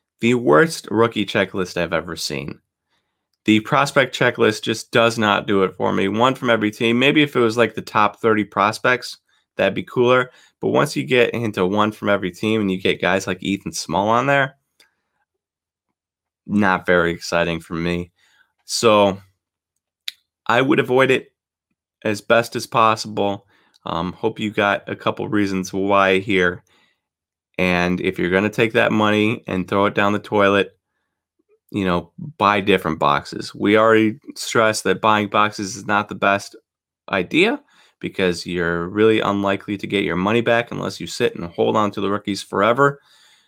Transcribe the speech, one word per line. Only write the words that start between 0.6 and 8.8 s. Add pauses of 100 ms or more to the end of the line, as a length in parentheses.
rookie
checklist
I've
ever
seen. (880)
The
prospect
checklist
just
does
not
do
it
for
me.
One
from
every
team.
Maybe
if
it
was,
like,
the
top
thirty
prospects, (380)